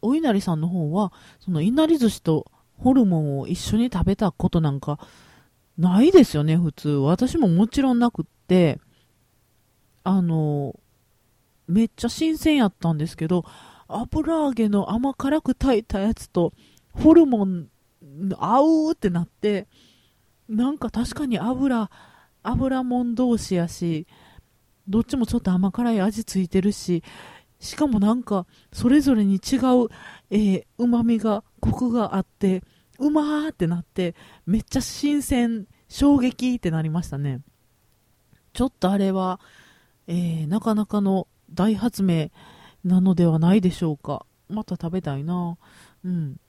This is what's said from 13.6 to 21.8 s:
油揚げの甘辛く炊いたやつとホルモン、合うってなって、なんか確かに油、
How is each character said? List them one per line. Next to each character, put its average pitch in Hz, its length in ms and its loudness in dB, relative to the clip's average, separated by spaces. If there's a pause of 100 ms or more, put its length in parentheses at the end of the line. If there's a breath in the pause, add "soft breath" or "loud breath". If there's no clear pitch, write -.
油 302 480 -4
揚 302 160 0
げ 220 180 0
の 202 220 0
甘 254 220 -2
辛 294 280 -2
く 254 140 -2
炊 254 240 0
い 226 40 -8
た - 160 -6
や 214 140 0
つ - 160 -12
と 175 240 -2 (380 soft breath)
ホ - 220 6
ル 330 120 8
モ 226 200 0
ン、 175 240 -6 (680)
合 311 520 2
う - 40 0
っ - 20 -2
て 208 140 -2
な 170 140 -2
っ - 40 -6
て、 208 400 -4 (800 soft breath)
な 240 240 -2
ん 302 60 -6
か 240 140 -6
確 240 240 -6
か 302 100 -6
に 233 140 -2
油、 247 500 -2 (540 soft breath)